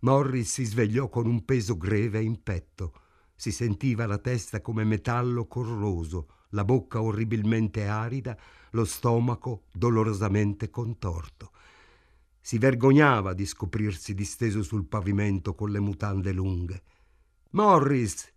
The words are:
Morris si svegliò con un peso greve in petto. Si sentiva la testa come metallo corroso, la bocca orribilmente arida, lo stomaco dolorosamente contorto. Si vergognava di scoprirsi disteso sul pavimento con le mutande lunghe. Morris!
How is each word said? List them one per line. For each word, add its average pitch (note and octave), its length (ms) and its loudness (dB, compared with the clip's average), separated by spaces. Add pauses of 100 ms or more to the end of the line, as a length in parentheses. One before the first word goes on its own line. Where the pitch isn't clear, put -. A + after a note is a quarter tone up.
Morris C3 520 2
si C3 120 -4
svegliò A2+ 440 0
con A#2 180 -2
un A#2 180 0
peso A2+ 320 0
greve G#2 440 0
in A2+ 220 -2
petto. F2+ 500 -8 (420)
Si - 160 -8
sentiva A2+ 560 -2
la G#2 120 -2
testa A2+ 420 -4
come A2 240 -4
metallo A#2+ 640 0
corroso, G2 840 -4 (220)
la G#2 140 -2
bocca A#2 360 0
orribilmente A2 880 0
arida, A2+ 500 -6 (340)
lo A2+ 140 0
stomaco A#2 880 0
dolorosamente G#2 1000 2
contorto. G2 840 -8 (880)
Si - 180 -4
vergognava B2+ 720 6
di F#2+ 140 -2
scoprirsi G#2 680 -6
disteso G#2 480 -4
sul G2+ 240 -4
pavimento G2+ 680 -2
con G#2 160 -6
le G#2 100 -2
mutande G2 520 -2
lunghe. F#2 500 -2 (680)
Morris! C#3+ 880 4